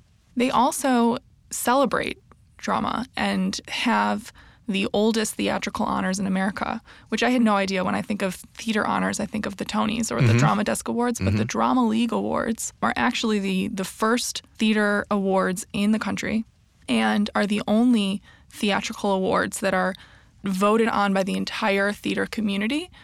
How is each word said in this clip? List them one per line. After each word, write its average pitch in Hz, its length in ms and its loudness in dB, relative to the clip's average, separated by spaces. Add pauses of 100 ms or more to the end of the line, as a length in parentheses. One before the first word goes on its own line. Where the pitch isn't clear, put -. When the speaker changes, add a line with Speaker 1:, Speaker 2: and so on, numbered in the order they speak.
(360)
Speaker 1:
They 254 160 2
also 240 680 2 (320)
celebrate - 720 0 (360)
drama 226 500 -2 (100)
and 196 420 -2 (100)
have 208 640 0 (360)
the 190 260 -2
oldest 214 400 2
theatrical 202 500 -2
honors 190 360 -2
in 190 80 -2
America, 190 520 -2 (280)
which 226 160 -2
I 247 80 2
had 254 100 2
no 220 140 4
idea. 196 280 0
When 202 120 0
I 202 80 -2
think 202 180 -6
of 185 140 -2 (180)
theater 214 320 -2
honors, 190 340 0
I 208 60 -2
think 214 220 -6
of 202 100 -10
the 202 80 -6
Tonys 214 460 -2
or - 100 -2
the 127 60 4
Speaker 2:
Mm-hmm. 110 100 4
Speaker 1:
Drama - 260 2
Desk - 240 -2
Awards, 240 300 -2
but 214 140 0
the 208 80 0
Speaker 2:
Mm-hmm. 214 60 0
Speaker 1:
Drama 233 420 0
League 226 240 0
Awards 214 600 -4 (120)
are 220 120 0
actually 240 440 0
the, 190 300 -2
the 185 140 -6
first - 600 -2 (160)
theater 208 500 2
awards 190 640 0
in 208 180 0
the 220 60 2
country 214 480 -4 (420)
and 214 460 2
are 208 140 2
the 208 200 0
only 208 540 4 (300)
theatrical 202 600 0
awards 190 500 0
that 190 120 2
are 185 220 0 (480)
voted 208 440 4
on 202 280 2
by 190 80 2
the 190 120 -2
entire 196 560 0
theater 196 360 -4
community. 220 640 -2 (120)